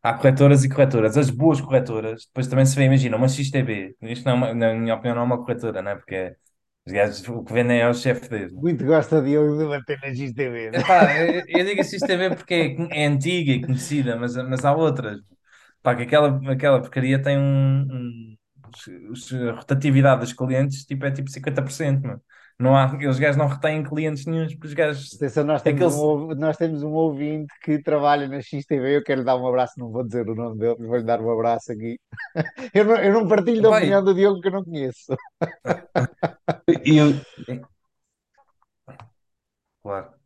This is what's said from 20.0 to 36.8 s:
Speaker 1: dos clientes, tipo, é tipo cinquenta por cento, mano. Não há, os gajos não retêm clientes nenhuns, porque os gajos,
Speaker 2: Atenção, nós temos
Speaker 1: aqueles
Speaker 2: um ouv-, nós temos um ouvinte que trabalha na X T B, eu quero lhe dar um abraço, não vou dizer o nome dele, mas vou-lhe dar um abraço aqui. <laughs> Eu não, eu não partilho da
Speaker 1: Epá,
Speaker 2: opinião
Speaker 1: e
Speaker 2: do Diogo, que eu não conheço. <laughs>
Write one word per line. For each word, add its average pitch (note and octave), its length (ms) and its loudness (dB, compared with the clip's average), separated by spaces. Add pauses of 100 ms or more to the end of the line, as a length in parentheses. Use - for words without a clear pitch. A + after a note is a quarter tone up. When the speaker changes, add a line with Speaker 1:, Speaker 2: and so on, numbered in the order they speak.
Speaker 1:
dos A#2+ 140 -6
clientes, C3 500 -2
tipo, C#3 220 -8
é C3+ 60 -2
tipo C3+ 180 -8
cinquenta C#3 320 -6
por C3+ 100 -6
cento, C#3 340 -2
mano. G#2+ 160 -8 (400)
Não C3 140 6
há, C3+ 180 4
os C#3 240 -2
gajos C#3+ 200 2
não D3 100 2
retêm D#3 340 -2
clientes D3+ 440 -6
nenhuns, D#3+ 280 -4
porque - 140 -16
os D3 60 -12
gajos, D3+ 420 -2
Speaker 2:
Atenção, C#3+ 300 -2
nós D3+ 160 0
temos D3 200 2
Speaker 1:
aqueles D#3+ 140 4
Speaker 2:
um D3 80 0
ouv-, D3+ 320 0
nós D3+ 220 -2
temos D#3+ 260 -2
um D3+ 80 -6
ouvinte D3+ 600 -2 (100)
que D3+ 180 0
trabalha D3 460 2
na C3+ 140 -8
X C#3 240 -10
T D3 120 -2
B, C3+ 200 0
eu C#3 40 2
quero C3+ 200 -2
lhe A#2+ 40 -4
dar B2+ 120 2
um B2+ 100 -2
abraço, B2 320 -2
não A#2+ 100 -12
vou A#2+ 160 -6
dizer A2+ 220 -4
o A2+ 80 -4
nome A2+ 240 -8
dele, A#2 180 0
mas A2+ 120 -14
vou-lhe A#2+ 160 0
dar A2+ 160 0
um A2+ 100 -2
abraço A#2 400 -2
aqui. A#2 260 -8 (380)
<laughs> A#3+ 380 -8
Eu G#3 100 4
não, A3+ 140 4
eu G3 160 2
não A3 160 2
partilho G#3+ 320 2
da A3 80 8
Speaker 1:
Epá, G#3+ 80 6
Speaker 2:
opinião G3 240 4
Speaker 1:
e - 20 -4
Speaker 2:
do F#3+ 100 4
Diogo, G3 280 2
que G3 80 -2
eu - 20 -2
não F#3+ 140 -6
conheço. C#3 500 -8 (240)
<laughs> - 1500 -2